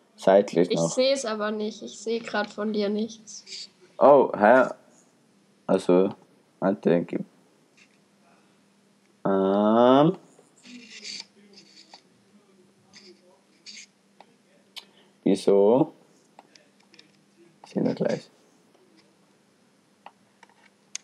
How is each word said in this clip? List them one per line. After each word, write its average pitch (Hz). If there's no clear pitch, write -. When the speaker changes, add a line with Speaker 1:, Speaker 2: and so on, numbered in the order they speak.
Speaker 1:
seitlich 165
Speaker 2:
Ich -
Speaker 1:
noch. -
Speaker 2:
seh's 269
aber 214
nicht. 214
Ich 233
seh 226
grad 214
von 214
dir 208
nichts. -
Speaker 1:
Oh, 135
hä? 104
Also, 95
warte, 95
gib, -
ähm, 107
wieso? 101
Sehen -
wir -
gleich. -